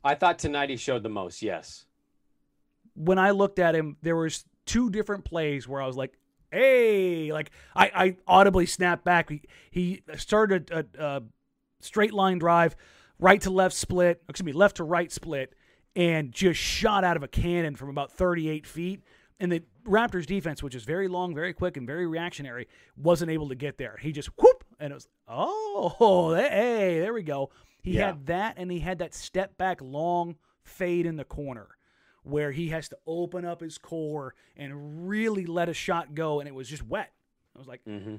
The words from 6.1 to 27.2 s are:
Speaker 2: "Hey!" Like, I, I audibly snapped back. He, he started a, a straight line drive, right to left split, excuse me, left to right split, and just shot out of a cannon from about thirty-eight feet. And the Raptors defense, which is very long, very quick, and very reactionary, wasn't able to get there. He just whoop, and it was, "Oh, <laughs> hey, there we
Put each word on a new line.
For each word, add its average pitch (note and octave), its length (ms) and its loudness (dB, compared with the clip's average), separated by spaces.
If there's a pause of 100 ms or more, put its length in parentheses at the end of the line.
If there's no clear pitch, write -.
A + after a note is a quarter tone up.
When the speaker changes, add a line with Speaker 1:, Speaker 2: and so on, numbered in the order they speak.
Speaker 2:
"Hey!" G3 840 2
Like, D#3 180 -8 (240)
I, G3+ 180 8
I F#3 240 2 (100)
audibly F#3 380 8
snapped F3+ 380 0
back. E3+ 260 2
He, D3+ 120 -10 (300)
he F3+ 300 -4 (140)
started G3+ 560 2
a, D#3+ 140 -4 (120)
a C#3 260 -6 (580)
straight G#3+ 320 0
line F#3+ 240 4
drive, E3+ 380 4 (440)
right F#3 220 8
to F#3+ 80 -4
left F#3 260 2
split, F3 540 2
excuse F3+ 160 -6
me, D3+ 80 -6
left G3+ 240 4
to F3 60 -6
right E3+ 280 -2
split, C#3+ 420 -8 (420)
and D#3+ 360 2
just F3+ 280 2
shot G3+ 440 0
out F3 140 2
of C#3+ 60 -6
a C3+ 40 -12
cannon E3+ 480 0
from C3+ 140 -12
about C#3 220 -6
thirty-eight D#3+ 560 -2
feet. F3+ 340 -8 (400)
And F3+ 100 0
the E3 120 -2 (220)
Raptors G#3 400 0
defense, E3 360 -6
which C3+ 140 -10
is A#2 80 -12
very F3 240 -4
long, F3+ 260 -6
very D#3+ 200 -6
quick, F3+ 240 -4
and B2 100 -10
very E3 180 -6
reactionary, D3+ 600 -8 (300)
wasn't D#3+ 340 0
able D#3 180 -4
to C3 60 -8
get C#3 220 -10
there. A2 240 -12
He D#3+ 100 -6
just C#3+ 160 -10 (100)
whoop, - 280 8 (140)
and D3 120 -10
it C#3 40 -14
was, - 120 -20 (200)
"Oh, G3+ 1040 2
<laughs> E3 40 2
hey, G#3+ 600 2
there G3+ 140 -2
we A3 100 -6